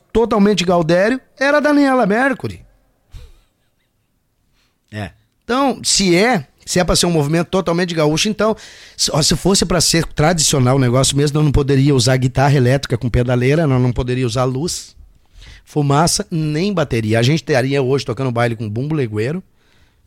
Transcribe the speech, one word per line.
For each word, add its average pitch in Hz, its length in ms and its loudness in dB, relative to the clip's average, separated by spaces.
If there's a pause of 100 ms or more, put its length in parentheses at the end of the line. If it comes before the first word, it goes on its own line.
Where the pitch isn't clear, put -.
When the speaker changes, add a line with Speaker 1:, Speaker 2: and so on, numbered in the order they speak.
(120)
Speaker 1:
totalmente 208 540 2
gaudério, 175 520 2 (200)
era 285 180 2
a 294 40 4
Daniela 277 440 2
Mercury. 202 580 -2 (2250)
Speaker 2:
É. 104 200 -10 (340)
Speaker 1:
Então, 262 380 -2
se 185 320 0
é, 202 320 2 (180)
se - 140 -4
é 180 60 2
pra 175 120 0
ser 180 100 0
um 175 40 0
movimento 160 380 0
totalmente 175 460 -2
gaúcho, 156 340 0
então, 214 280 -2 (400)
se, - 160 -4
ó, 139 100 0
se 175 140 0
fosse 196 280 0
pra 175 160 0
ser 151 260 0
tradicional 147 720 0
o - 20 2
negócio 131 380 2
mesmo, 143 220 0
nós 151 60 2
não 143 80 2
poderia 139 420 2
usar 131 220 2
guitarra 135 380 0
elétrica 127 440 0
com 127 100 -4
pedaleira, 123 580 0
nós 131 140 2
não 123 120 2
poderia 127 340 -2
usar 120 180 -2
luz, 131 500 -6 (680)
fumaça, 147 680 0
nem 156 420 -2
bateria. 113 460 -2
A 117 40 2
gente 147 200 0
teria 139 400 0
hoje 131 220 -2
tocando 127 260 -4
baile 117 260 -2
com 113 120 -8
bumbo 127 260 -6
legueiro, 127 480 -4 (640)